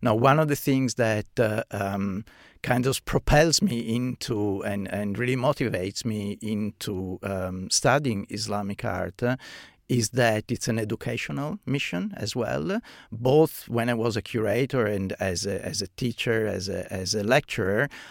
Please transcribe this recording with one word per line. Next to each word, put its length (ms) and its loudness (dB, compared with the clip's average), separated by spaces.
Now, 120 4
one 240 6
of 100 4
the 80 2
things 380 2
that, 320 2
uh, 320 2
um, 540 -2
kind 240 2
of 180 0
propels 560 4
me 340 0
into 680 -2
and, 300 -4
and 260 -2
really 180 0
motivates 680 0
me 360 -4
into, 840 -4
um, 480 -4
studying 600 2
Islamic 540 -6
art, 380 -4
uh, 140 2
is 240 2
that 400 2
it's 160 -2
an 120 0
educational 880 -4
mission 500 -4
as 180 -6
well. 460 -2
Both 560 4
when 220 0
I 40 2
was 220 0
a 60 -2
curator 640 0
and 340 0
as 240 0
a, 180 -2
as 200 -4
a 60 -6
teacher, 580 0
as 240 -4
a, 200 -6
as 240 -4
a 80 0
lecturer 680 2